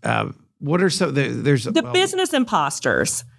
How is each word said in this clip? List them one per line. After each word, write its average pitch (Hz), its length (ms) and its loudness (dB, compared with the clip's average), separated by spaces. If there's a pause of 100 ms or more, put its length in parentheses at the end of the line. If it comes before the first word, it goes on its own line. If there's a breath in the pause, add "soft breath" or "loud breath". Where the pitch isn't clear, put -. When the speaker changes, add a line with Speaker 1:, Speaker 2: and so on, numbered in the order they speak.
Speaker 1:
uh, 110 280 0 (280)
what 156 240 0
are 190 80 4
some, 170 240 -2
there, 135 160 0
there's, 120 340 0
Speaker 2:
The 262 180 0
Speaker 1:
well, - 100 -6
Speaker 2:
business 370 420 0
imposters. 156 920 0 (140 loud breath)